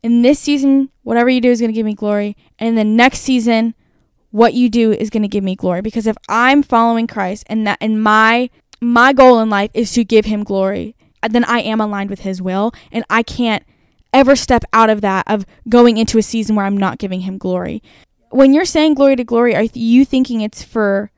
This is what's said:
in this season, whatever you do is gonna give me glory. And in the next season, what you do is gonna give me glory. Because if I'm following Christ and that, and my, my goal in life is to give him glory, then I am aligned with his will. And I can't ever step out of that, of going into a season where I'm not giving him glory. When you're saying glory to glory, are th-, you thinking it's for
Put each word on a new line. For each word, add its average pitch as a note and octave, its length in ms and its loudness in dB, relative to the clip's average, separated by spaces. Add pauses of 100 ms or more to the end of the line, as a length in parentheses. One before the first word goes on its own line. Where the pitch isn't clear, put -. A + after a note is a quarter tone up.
in A#3+ 200 2
this C#4 160 4
season, C#4 500 0 (140)
whatever A#3+ 260 0
you B3+ 100 2
do B3 120 2
is A#3 100 0
gonna A3+ 100 -2
give A3 140 -4
me G#3+ 80 -4
glory. G#3 420 -4 (240)
And A3+ 100 -4
in A#3 60 0
the A3 80 0
next A#3 380 2
season, A3+ 520 0 (580)
what G#3+ 220 4
you B3 160 2
do A3+ 220 2
is G#3+ 180 -4
gonna G#3+ 200 -2
give G3+ 140 -4
me F#3+ 120 -4
glory. F3+ 260 -4
Because A3 260 -6
if A3 100 -4 (100)
I'm B3+ 340 2
following A#3 460 0
Christ G3 400 -8
and A3 200 -4
that, G#3 120 -4
and A3 240 -2
my, A3 460 2 (320)
my A#3+ 320 4
goal B3+ 260 6
in A3 100 -2
life G3+ 240 -2
is A3 200 -4
to A#3 100 0
give A3 220 2
him G#3+ 180 -4
glory, G3 520 -4 (340)
then A#3+ 160 0
I A#3+ 140 -2
am A3 200 -4
aligned G3+ 300 -6
with G3 120 -10
his F#3+ 200 -8
will. F#3+ 320 -4 (180)
And A3+ 180 -8
I A3 140 0
can't A3+ 400 -4 (480)
ever C4+ 240 6
step - 380 -2
out A3+ 160 4
of G#3 120 0
that, F#3+ 260 -2
of G3+ 180 -4 (240)
going A#3+ 280 4
into A3 200 0
a G#3+ 60 2
season G#3+ 320 -4
where G3+ 100 -2
I'm G3 100 -4
not G3 220 -4
giving F#3 240 -8
him F#3+ 160 -10
glory. F#3 440 -6 (500)
When C4+ 220 4
you're E4 120 2
saying D#4 300 0
glory C4+ 200 2
to B3 80 -6
glory, A#3 320 0
are G3+ 60 0
th-, A3+ 160 -6
you A#3+ 260 2
thinking B3+ 380 -2
it's G#3+ 200 -8
for G#3 560 -4